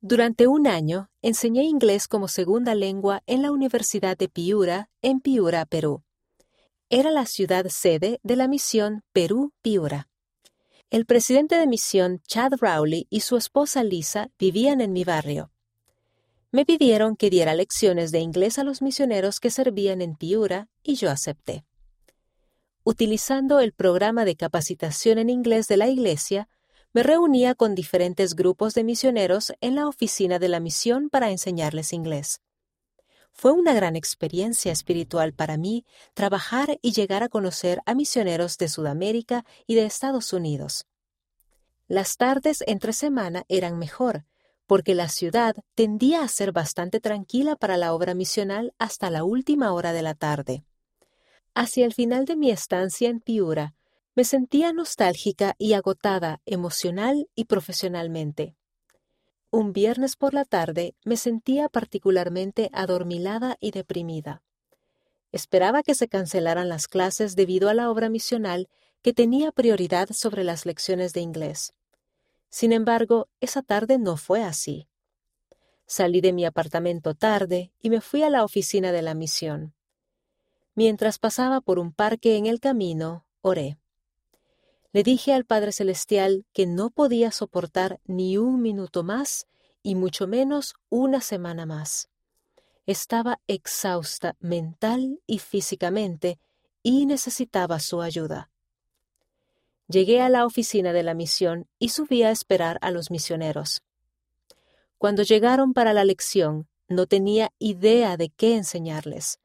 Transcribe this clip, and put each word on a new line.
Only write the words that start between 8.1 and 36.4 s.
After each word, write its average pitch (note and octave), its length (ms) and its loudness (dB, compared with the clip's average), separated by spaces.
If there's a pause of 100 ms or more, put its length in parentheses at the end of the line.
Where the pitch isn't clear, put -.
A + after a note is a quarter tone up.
de A#3+ 140 0
la C4 100 2
misión G#3+ 560 0 (100)
Perú-Piura. F#3 960 0 (840)
El A3+ 140 2
presidente B3+ 480 4
de E4 140 4
misión, F#3 580 2
Chad B3 320 0
Rowley, D#3+ 520 2
y G#3+ 100 0
su - 160 0
esposa C#4 480 0
Lisa G3 440 -4 (120)
vivían A#3 400 2
en G#3 120 0
mi F3+ 120 -2
barrio. D#3 480 -4 (1000)
Me C#4 160 4
pidieron A3 480 4
que G#3 160 2
diera E3 240 4
lecciones F3 560 2
de E3 80 2
inglés F3+ 400 0
a C#4 60 0
los C4+ 180 -4
misioneros A#3+ 560 0
que A#3 140 -2
servían G3 500 0
en E3 140 -6
Piura G3 500 -2 (160)
y C#4+ 140 -2
yo F#3 160 0
acepté. D3+ 520 -8 (1160)
Utilizando C4 800 2
el A#3 120 4
programa G3+ 520 2
de F3+ 100 2
capacitación E3+ 840 0
en A3+ 120 0
inglés A3+ 380 0
de G#3 80 4
la G#3 100 4
iglesia, G#3 640 -2 (440)
me A#3 120 4
reunía C#4 500 4
con G#3+ 220 2
diferentes F3+ 580 0
grupos F#3 400 0
de A#3 80 2
misioneros A3+ 800 0
en B3 160 -2
la D4 100 0
oficina F#3+ 540 0
de F3+ 80 2
la F3 100 0
misión A#3 500 -2
para B3+ 220 0
enseñarles D#3+ 600 -4
inglés. D#3+ 480 -6 (920)
Fue B3+ 200 4
una E4+ 220 4
gran F#3 200 2
experiencia F3 800 -4
espiritual D#3+ 600 -2
para D#3 240 -4
mí G#3 300 -4 (280)
trabajar A#3 680 -2